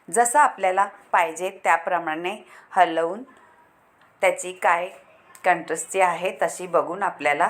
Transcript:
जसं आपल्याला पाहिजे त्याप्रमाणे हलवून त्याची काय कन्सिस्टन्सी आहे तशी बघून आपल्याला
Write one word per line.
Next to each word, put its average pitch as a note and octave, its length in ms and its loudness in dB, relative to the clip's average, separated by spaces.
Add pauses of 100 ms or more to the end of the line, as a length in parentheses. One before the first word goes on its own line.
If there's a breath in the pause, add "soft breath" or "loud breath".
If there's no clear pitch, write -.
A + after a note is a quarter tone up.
(120 soft breath)
जसं A#3+ 280 2
आपल्याला F#3+ 480 2 (240)
पाहिजे F3+ 520 -2
त्याप्रमाणे E3+ 760 -2 (340 loud breath)
हलवून E3+ 520 2 (1000 soft breath)
त्याची F#3 300 0
काय F#3 380 0 (560)
कन्सिस्टन्सी E3+ 560 -2
आहे F3+ 400 0
तशी F3+ 260 -4
बघून E3+ 360 -2
आपल्याला D3 460 0